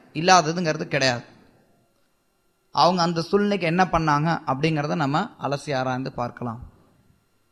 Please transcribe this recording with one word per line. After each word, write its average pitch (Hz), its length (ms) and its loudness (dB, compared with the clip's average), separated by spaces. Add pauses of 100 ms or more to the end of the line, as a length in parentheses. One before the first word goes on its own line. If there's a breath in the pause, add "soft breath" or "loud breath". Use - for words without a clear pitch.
(140)
இல்லாததுங்கிறது 165 720 2
கிடையாது. 131 420 0 (1500)
அவங்க 170 300 4
அந்த 165 200 0
சூழ்நிலைக்கு 202 440 0
என்ன 170 180 2
பண்ணாங்க 156 460 0 (160)
அப்படிங்கிறத 147 500 -2
நம்ம 160 340 -2 (100)
அலசி 139 360 -4
ஆராய்ந்து 131 360 -4
பார்க்கலாம். 120 480 -8 (920)